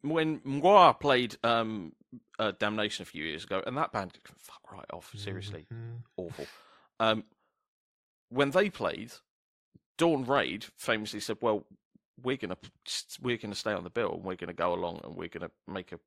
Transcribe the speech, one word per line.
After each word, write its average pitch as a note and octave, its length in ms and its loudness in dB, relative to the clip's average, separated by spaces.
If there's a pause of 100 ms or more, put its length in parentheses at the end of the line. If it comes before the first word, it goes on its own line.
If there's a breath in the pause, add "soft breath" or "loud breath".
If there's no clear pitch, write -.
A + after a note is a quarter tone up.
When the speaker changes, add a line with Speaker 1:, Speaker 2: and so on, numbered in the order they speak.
Speaker 1:
when D#3 400 0
Mwa D3+ 580 8
played, B2 460 4
um, A2 480 2 (460)
uh, G#2+ 140 0
Damnation G#2+ 500 -2
a - 40 -12
few D2+ 180 -8
years D#2+ 200 -6
ago, F#2+ 220 -2
and B2 100 -6
that D3+ 160 -4
band G2 300 -4
can - 160 -20
fuck - 340 -20
right - 200 -16
off, - 240 -14
seriously. F#2+ 560 -10
Speaker 2:
Mm-hmm. A#2 240 -12 (200)
Speaker 1:
Awful. E2 300 -10 (540 loud breath)
Um, A2 240 2 (1040)
when C#3 220 2
they F#3+ 180 4
played, G#2+ 420 -4 (840)
Dawn D#3 260 4
Raid G#2+ 400 2 (120)
famously G#2+ 440 -2
said, A2 200 -4
"Well, G#2+ 260 2 (560)
we're B2+ 140 -2
gonna F2+ 200 -8
p-, - 140 -20 (160)
s-, - 340 -8
we're B2 160 -2
gonna G#2 180 -8
stay G#2+ 180 -4
on F2+ 120 -2
the F2+ 60 -10
bill, A2+ 240 -2
and F#2 100 -8
we're F#2 120 -4
gonna F2 180 -8
go E2+ 180 0
along, F2 320 -4
and E2+ 120 -12
we're E2+ 120 -10
gonna E2+ 220 -10 (180)
make F#2 240 -10
a E2 140 -14